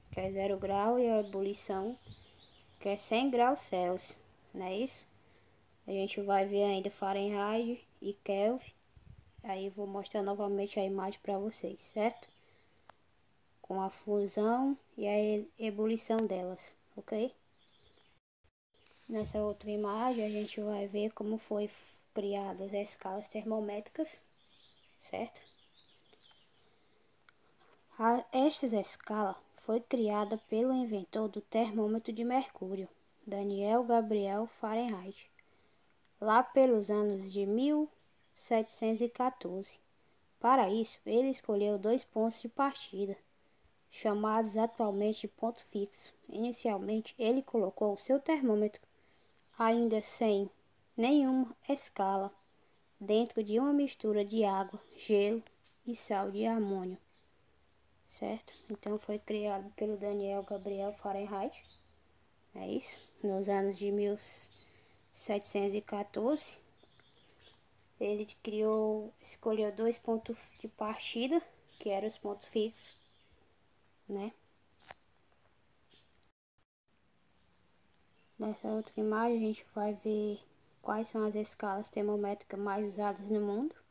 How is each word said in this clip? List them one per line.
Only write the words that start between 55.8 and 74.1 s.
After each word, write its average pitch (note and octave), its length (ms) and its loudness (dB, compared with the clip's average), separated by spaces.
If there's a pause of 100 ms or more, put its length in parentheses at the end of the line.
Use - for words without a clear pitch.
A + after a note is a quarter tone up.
e - 120 -4
sal G3+ 340 -2
de G#3 160 0
amônio, G3 500 0 (1080)
certo? - 480 -8 (160)
Então, G#3 300 -6
foi G#3 180 -6
criado G#3 560 -4
pelo G#3+ 220 -4
Daniel G3 480 -4
Gabriel G3 480 -6
Fahrenheit, G3 680 -6 (920)
é F#3 140 -8
isso, - 320 -4 (200)
nos G3 280 -2
anos G3 280 2
de G3+ 140 -2
mil G3+ 240 2 (960)
setecentos G3+ 640 -2
e G#3 80 -2
quatorze. G#3+ 800 -2 (1400)
Ele G#3 240 0 (200)
criou, G#3+ 760 0
escolheu G#3+ 520 -2
dois A3+ 260 0
pontos A3+ 400 -2 (220)
de A3 80 -8
partida, A#3+ 760 -2 (380)
que G#3+ 100 -4
eram G3 160 0
os A3 100 -6
pontos G3+ 300 -8
fixos, - 500 -4 (1120)
né? G3+ 240 -4 (4000)